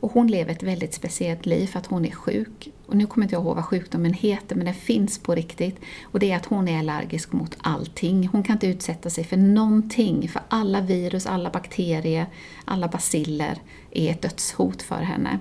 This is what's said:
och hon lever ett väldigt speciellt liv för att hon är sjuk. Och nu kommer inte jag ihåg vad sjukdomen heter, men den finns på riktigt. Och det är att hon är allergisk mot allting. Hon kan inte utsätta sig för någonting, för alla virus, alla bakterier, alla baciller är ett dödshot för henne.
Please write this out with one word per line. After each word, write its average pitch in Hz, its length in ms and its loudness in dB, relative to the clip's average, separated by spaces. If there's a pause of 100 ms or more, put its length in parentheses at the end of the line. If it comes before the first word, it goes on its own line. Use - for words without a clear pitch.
och 220 120 -2
hon 240 160 6
lever 170 240 2
ett 165 100 -6
väldigt 175 320 -2
speciellt 170 520 -4
liv 175 200 2
för 185 120 -6
att 175 80 -8
hon 175 180 0
är - 60 -2
sjuk. - 580 -6 (180)
Och 202 100 0
nu 208 100 6
kommer 208 180 2
inte 190 100 -2
jag 170 80 0
ihåg 165 140 0
vad 165 80 -2
sjukdomen 175 480 0
heter, 196 440 -2
men 175 80 0
den 180 100 -2
finns 208 440 0
på - 160 0
riktigt. 175 420 -2 (260)
Och - 160 -2
det 196 120 4
är 180 60 2
att 175 100 -4
hon 190 220 2
är 160 100 2
allergisk 160 540 -4
mot 165 280 -2
allting. 170 720 0
Hon 208 100 4
kan 214 140 2
inte 202 100 0
utsätta 180 440 -4
sig 165 140 -4
för 185 120 -2
någonting, 214 920 4
för - 200 -4
alla 202 320 2
virus, 185 460 0
alla 185 240 -2
bakterier, 165 760 0 (380)
alla 175 240 -2
baciller 151 720 -2 (320)
är 160 200 0
ett 165 120 -2
dödshot 185 600 -2
för - 200 -6
henne. 190 380 -2